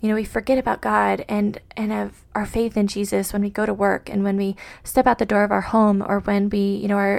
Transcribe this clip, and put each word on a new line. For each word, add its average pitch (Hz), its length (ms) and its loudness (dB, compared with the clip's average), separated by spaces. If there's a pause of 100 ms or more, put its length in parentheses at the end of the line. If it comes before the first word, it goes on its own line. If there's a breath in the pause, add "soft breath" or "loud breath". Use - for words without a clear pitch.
you 214 80 2
know, 214 40 2
we 220 100 -2
forget 262 340 0
about 247 240 -2
God 208 440 2
and, 208 320 0 (160)
and 214 160 -4
have 208 320 -6 (120)
our 214 100 -2
faith 226 320 -2
in 208 100 2
Jesus 196 460 -2
when 208 80 -2
we 202 80 -2
go 208 160 -4
to 214 80 0
work 196 380 0
and 202 120 -2
when 196 140 0
we 196 200 -2 (280 loud breath)
step 254 220 2
out 240 120 4
the 226 60 0
door 208 180 2
of 208 80 0
our 196 120 0
home 208 440 2
or 202 140 0
when 202 300 0
we, 202 80 0
you 202 280 0
know, 202 120 2
are 196 200 2